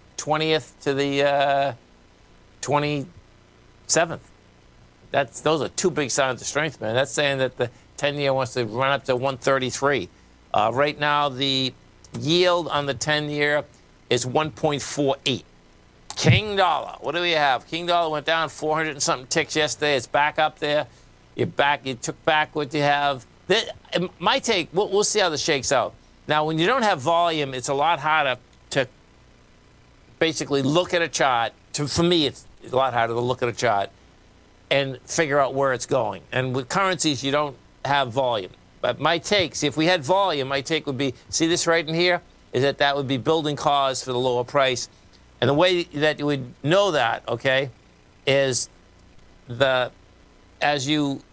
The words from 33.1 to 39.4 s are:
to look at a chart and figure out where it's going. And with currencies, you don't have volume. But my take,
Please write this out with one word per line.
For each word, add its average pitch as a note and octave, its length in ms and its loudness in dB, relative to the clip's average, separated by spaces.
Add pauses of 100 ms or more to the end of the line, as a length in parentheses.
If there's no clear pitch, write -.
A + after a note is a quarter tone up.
to A#2+ 60 -2
look B2 220 -2
at B2 60 2
a A2+ 60 -4
chart G#2 340 0 (800)
and C3+ 360 0
figure D3 320 0
out C3 160 2
where C3+ 180 2
it's A#2+ 140 -4
going. A2 340 -2 (100)
And B2+ 240 -2
with B2+ 140 -6
currencies, E3+ 560 0
you C#3 80 -2
don't C#3+ 240 -2 (300)
have C3+ 240 2
volume. A#2 400 -2 (320)
But A#2+ 180 -2
my D#3 160 2
take, E3+ 380 0